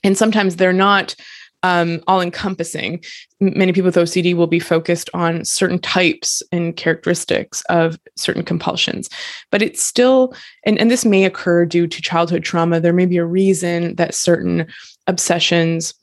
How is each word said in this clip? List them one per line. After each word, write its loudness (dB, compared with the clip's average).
And 2
sometimes 0
they're 2
not, 2
um, 0
all-encompassing. -4
M-, 2
many 2
people 2
with 2
O 4
C -2
D 2
will 2
be 0
focused -2
on -2
certain -2
types -2
and -2
characteristics -4
of 0
certain -4
compulsions, -4
but 0
it's -2
still, 2
and, 2
and 4
this 0
may 4
occur 2
due 2
to -8
childhood -2
trauma. 0
There 2
may 4
be 0
a 0
reason 0
that -2
certain 0
obsessions 0